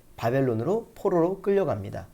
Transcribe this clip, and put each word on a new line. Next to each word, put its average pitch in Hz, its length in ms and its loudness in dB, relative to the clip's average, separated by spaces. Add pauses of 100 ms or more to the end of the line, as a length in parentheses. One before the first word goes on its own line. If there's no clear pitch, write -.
(160)
바벨론으로 131 800 0
포로로 185 480 0
끌려갑니다. 131 720 -2